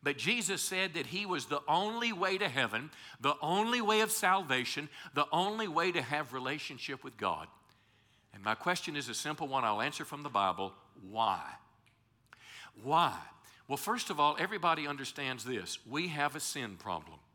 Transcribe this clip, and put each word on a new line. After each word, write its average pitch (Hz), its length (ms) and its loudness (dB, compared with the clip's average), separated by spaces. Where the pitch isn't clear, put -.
But 143 140 0
Jesus 190 460 0
said 185 320 0
that 139 120 -2
he 190 180 -4
was 180 200 -2
the 143 220 -2
only 220 440 2
way 190 260 0
to 190 120 0
heaven, 120 420 0
the 139 200 4
only 214 420 2
way 214 200 4
of 220 100 2
salvation, 151 760 2
the 147 180 2
only 202 360 2
way 170 240 2
to 170 100 0
have 139 320 -4
relationship 135 720 -6
with - 140 -14
God. 82 300 0
And 98 100 -18
my 107 120 2
question 175 400 -2
is 131 140 -4
a 113 40 -6
simple 151 340 -4
one 135 160 2
I'll 107 180 2
answer 147 220 -2
from 143 200 -10
the 143 60 -8
Bible. 95 440 2
Why? 104 500 0
Why? 143 340 4
Well, 139 100 0
first 220 320 -2
of 156 100 -2
all, 147 200 8
everybody 170 480 2
understands 135 580 -4
this. 107 400 -4
We 151 220 -2
have 147 280 0
a 156 40 -6
sin 110 380 -6
problem. 80 420 -6